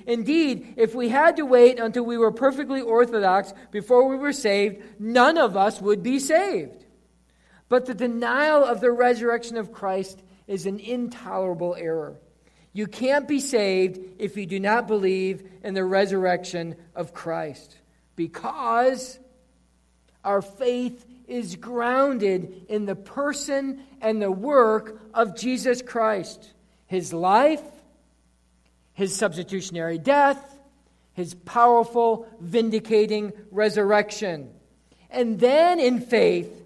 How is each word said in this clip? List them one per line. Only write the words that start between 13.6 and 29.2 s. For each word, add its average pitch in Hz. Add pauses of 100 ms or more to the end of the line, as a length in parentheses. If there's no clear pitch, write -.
if 202
you 202
do 190
not 208
believe 190 (160)
in 196
the 190
resurrection 180 (200)
of 170
Christ, 160 (380)
because 240 (1040)
our 196
faith 247 (220)
is 214
grounded 240
in 208
the 196
person 277 (180)
and 220
the 202
work 220 (140)
of 226
Jesus 247
Christ. 214 (360)
His 180
life, 220 (1300)
his 190
substitutionary 170